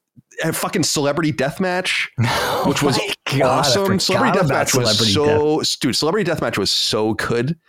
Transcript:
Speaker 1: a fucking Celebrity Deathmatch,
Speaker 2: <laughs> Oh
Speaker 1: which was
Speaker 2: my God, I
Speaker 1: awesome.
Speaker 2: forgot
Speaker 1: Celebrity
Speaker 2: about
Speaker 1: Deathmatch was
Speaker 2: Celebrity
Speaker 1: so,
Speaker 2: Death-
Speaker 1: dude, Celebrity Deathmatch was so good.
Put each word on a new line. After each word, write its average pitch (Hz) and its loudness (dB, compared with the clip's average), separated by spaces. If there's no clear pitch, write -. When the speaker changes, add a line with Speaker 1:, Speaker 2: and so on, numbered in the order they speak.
Speaker 1:
a 160 -2
fucking 180 -2
Celebrity 147 0
Deathmatch, 180 -2
Speaker 2:
<laughs> - -14
Oh - 0
Speaker 1:
which 139 0
was 135 2
Speaker 2:
my - -4
God, - 2
I 131 2
Speaker 1:
awesome. 143 2
Speaker 2:
forgot 190 2
Speaker 1:
Celebrity 190 2
Speaker 2:
about 156 2
Speaker 1:
Deathmatch 143 0
was 110 2
Speaker 2:
Celebrity 110 2
Speaker 1:
so, 151 2
Speaker 2:
Death- - -4
Speaker 1:
dude, 127 -2
Celebrity 170 0
Deathmatch 139 -2
was 98 0
so 107 0
good. 120 -2